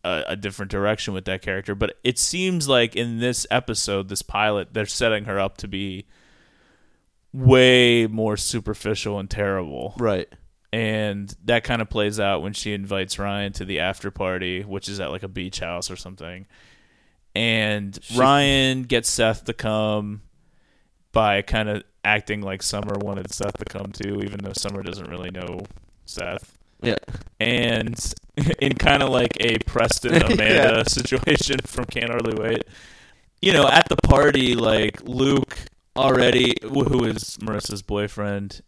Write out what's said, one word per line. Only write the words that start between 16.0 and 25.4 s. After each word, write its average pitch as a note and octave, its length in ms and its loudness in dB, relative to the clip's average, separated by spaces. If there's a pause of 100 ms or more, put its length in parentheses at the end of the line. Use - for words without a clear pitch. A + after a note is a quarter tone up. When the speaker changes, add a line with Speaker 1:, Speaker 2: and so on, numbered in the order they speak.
Speaker 1:
And G#2+ 680 0
Speaker 2:
She A#2 160 -4
Speaker 1:
Ryan C3+ 640 4
gets A#2 260 0
Seth A2+ 360 0
to A#2 100 -6
come G#2+ 680 -2 (880)
by G#2 300 4
kind G#2+ 260 0
of G#2 160 -4 (200)
acting G#2 380 0
like G2 200 -6
Summer G#2 360 -4
wanted G2 340 -8
Seth G2+ 260 -6
to G#2 60 -8
come G2 280 -10
too, G2+ 300 -4
even G2+ 180 -6
though G2 140 -8
Summer G2 280 -6
doesn't F2+ 260 -10
really F2+ 220 -10
know F2+ 300 -8 (440)